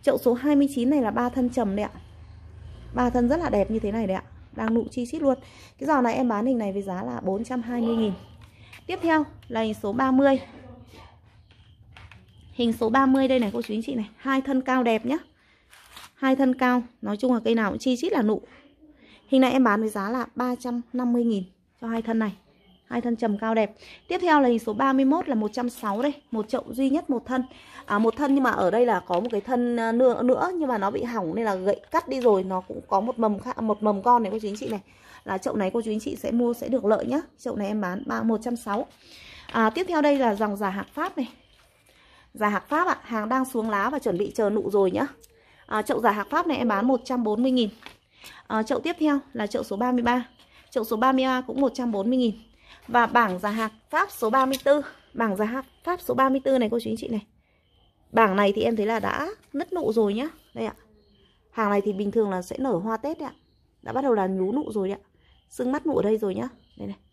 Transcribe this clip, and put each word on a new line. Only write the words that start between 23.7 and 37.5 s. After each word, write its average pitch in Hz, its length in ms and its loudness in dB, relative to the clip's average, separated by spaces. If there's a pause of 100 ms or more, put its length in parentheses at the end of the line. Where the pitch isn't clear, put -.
Tiếp 359 100 -2
theo 320 220 4
là 262 80 4
hình 233 100 4
số 226 140 -4
ba 269 200 2
mươi 269 120 4
mốt 330 240 2
là 269 60 0
một 214 180 0
trăm 240 180 -4
sáu 214 320 -4
đây. 285 100 0 (180)
Một 214 180 -4
chậu - 200 -4
duy 262 220 0
nhất 320 200 -2
một 240 160 -2
thân. 262 160 -2 (440)
À, 208 120 -2
một 220 180 2
thân 277 180 2
nhưng 269 100 4
mà 240 60 4
ở 185 200 2
đây 240 160 4
là 202 200 2
có 175 140 0
một 233 100 -4
cái 208 100 -2
thân, 240 360 0
à, 226 160 0
nữa, 240 300 4
nữa 262 320 2
nhưng 311 140 -2
mà 233 100 0
nó 196 120 0
bị - 120 -4
hỏng 214 320 -4
nên 226 100 -2
là 202 100 0
gãy 190 260 0 (100)
cắt 330 180 0
đi 262 120 -4
rồi. 208 240 4
Nó 185 160 -4
cũng - 280 -12
có 196 120 2
một 233 180 -4
mầm 208 200 0
kha-, - 240 -8
một 214 200 0
mầm 208 200 0
con 240 200 6
này, 196 100 -4
cô 220 60 -4
chú 214 100 -6
anh 202 80 -6
chị 247 120 -8
này. 214 120 -6 (440)
Là 190 140 -4
chậu - 180 -2
này 190 180 0
cô 233 80 0
chú 220 80 -6
anh 214 100 -2
chị - 160 -8
sẽ - 160 -4
mua 240 220 2
sẽ - 140 -8
được 240 160 0
lợi 214 220 2
nhá. 269 140 0 (180)
Chậu - 180 -6